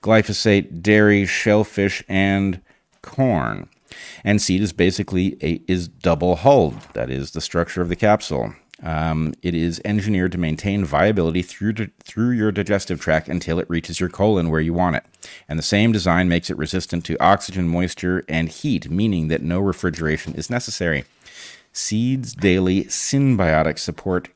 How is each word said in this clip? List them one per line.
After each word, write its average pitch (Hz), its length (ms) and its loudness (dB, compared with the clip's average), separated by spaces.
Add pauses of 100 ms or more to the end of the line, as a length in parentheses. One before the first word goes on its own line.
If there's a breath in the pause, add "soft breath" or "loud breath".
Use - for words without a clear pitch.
glyphosate, 101 800 2
dairy, 104 440 6
shellfish, 101 800 0
and 98 520 0 (400 soft breath)
corn. 65 680 -2 (560 loud breath)
And 104 160 4
Seed 95 220 2
is 98 100 -2
basically 92 720 0
a, 80 180 -2 (100)
is 90 160 0
double 85 500 0
hulled. 85 440 4 (140)
That 62 160 -4
is 69 220 -8
the 80 100 -8
structure 87 400 -2
of 87 80 -2
the 87 60 -2
capsule. 73 580 0 (280)
Um, 78 600 -2
it 87 120 -2
is 82 300 -2
engineered 101 480 0
to 87 60 -6
maintain 90 480 -2
viability 85 560 2
through 104 320 -4
di-, 104 160 -6 (120)
through 117 280 -2
your 107 200 2
digestive 95 520 -2
tract 78 260 0
until 82 320 -2
it - 80 -6
reaches 82 320 -4
your 92 80 -2
colon 98 400 2
where 78 140 0
you 82 100 0
want 87 240 0
it. - 80 -4 (420 loud breath)
And 80 120 -6
the 78 40 -4
same 107 300 2
design 90 380 2
makes 85 180 0
it - 80 -6
resistant 85 480 -6
to - 180 -2
oxygen, 92 460 2
moisture, 90 640 -2
and 80 180 -2
heat, 104 400 -4
meaning 90 400 0
that 80 140 -2
no 87 180 -2
refrigeration 82 760 -2
is 78 120 -8
necessary. 90 560 -4 (680 loud breath)
Seed's 120 580 -2
daily 92 520 2
synbiotic 90 960 2
support 90 580 -4